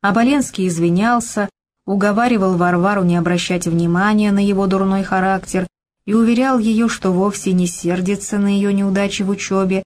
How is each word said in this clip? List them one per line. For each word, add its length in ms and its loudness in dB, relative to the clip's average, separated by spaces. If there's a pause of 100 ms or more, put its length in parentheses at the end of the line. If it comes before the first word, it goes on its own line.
Оболенский 640 0
извинялся, 800 0 (380)
уговаривал 720 2
Варвару 460 2
не 140 2
обращать 480 -2
внимания 680 0
на 60 2
его 300 0
дурной 340 0
характер 640 -2 (400)
и 80 -4
уверял 460 2
её, 280 2
что 240 -2
вовсе 420 -2
не 120 2
сердится 720 -4
на 180 0
её 140 0
неудачи 540 -2
в 60 -2
учёбе. 560 -2